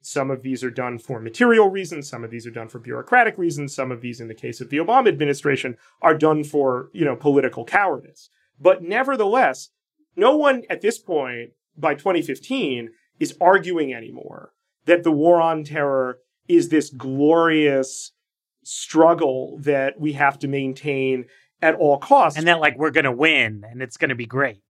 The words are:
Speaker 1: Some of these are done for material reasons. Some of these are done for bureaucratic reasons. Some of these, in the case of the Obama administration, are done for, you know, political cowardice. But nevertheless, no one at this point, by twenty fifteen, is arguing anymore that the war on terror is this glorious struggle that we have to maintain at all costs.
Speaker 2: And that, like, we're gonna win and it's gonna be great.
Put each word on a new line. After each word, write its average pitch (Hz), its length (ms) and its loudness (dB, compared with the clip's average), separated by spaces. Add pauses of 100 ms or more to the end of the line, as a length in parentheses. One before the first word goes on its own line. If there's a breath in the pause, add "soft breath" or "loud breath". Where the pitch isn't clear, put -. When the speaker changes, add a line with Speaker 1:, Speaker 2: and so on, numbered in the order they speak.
Speaker 1:
Some 139 280 -4
of 127 140 -6
these 127 200 -8
are 127 60 -4
done 123 300 -8
for 120 200 -12
material 214 480 4
reasons. 170 400 -8
Some 120 160 -14
of 113 60 -14
these 117 160 -14
are 117 60 -14
done 113 180 -14
for - 80 -18
bureaucratic 123 640 0
reasons. 147 340 -6
Some 131 180 -6
of 120 100 -10
these, 120 200 -10
in 117 60 -14
the 110 80 -14
case 120 260 -12
of 117 80 -14
the 139 80 -4
Obama 226 300 2
administration, 139 720 0 (260 soft breath)
are 160 120 6
done 151 280 2
for, 135 500 -2
you 175 100 -2
know, 135 120 0
political 131 500 0
cowardice. 180 640 -4 (300)
But 185 240 4
nevertheless, 220 840 0 (460)
no 247 220 4
one 277 320 2
at 175 120 -6
this 214 180 -2
point, 123 540 -6 (220)
by 147 200 -2
twenty 175 260 -2
fifteen, 135 720 -6 (280 soft breath)
is 151 220 -6
arguing 170 500 2
anymore 120 600 -18 (320)
that 175 160 4
the 170 100 2
war 165 300 4
on 160 220 0
terror 139 560 -4 (280)
is 165 220 4
this 147 220 2
glorious 143 1200 0 (520)
struggle 160 1000 0
that 139 380 -2
we 151 140 -4
have 139 240 0
to 143 100 -8
maintain 135 800 -4 (380 soft breath)
at 160 100 4
all 147 240 2
costs. 170 400 4
Speaker 2:
And 160 100 -2
that, 170 120 4
like, 151 180 0
we're 147 140 -2
gonna 139 200 2
win 120 560 0
and 120 140 -14
it's 127 160 -12
gonna 147 160 -2
be 117 140 -8
great. 123 440 -4